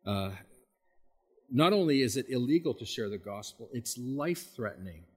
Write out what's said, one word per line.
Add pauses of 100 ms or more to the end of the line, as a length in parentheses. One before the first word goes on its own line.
uh, (1160)
not
only
is
it
illegal
to
share
the
gospel,
it's
life-threatening (120)